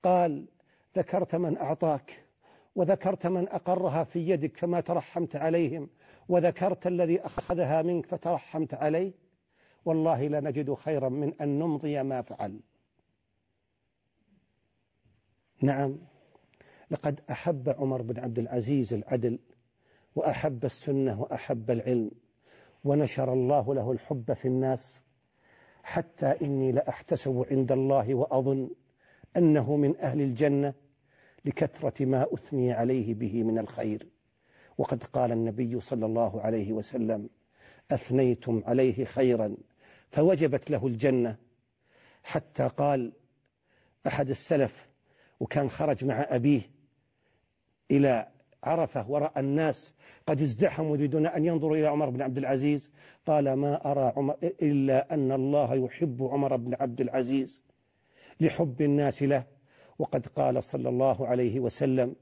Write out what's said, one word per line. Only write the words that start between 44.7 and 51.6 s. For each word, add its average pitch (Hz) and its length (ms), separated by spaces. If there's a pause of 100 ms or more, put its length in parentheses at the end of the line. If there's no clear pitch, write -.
وكان 135 300
خرج 143 340
مع 139 240
أبيه 127 340 (1300)
إلى 135 380 (360)
عرفة 143 460
ورأى 147 300
الناس 143 540 (320)
قد 151 160
ازدحموا 151 540
يريدون 147 300
أن 160 180
ينظروا 160 320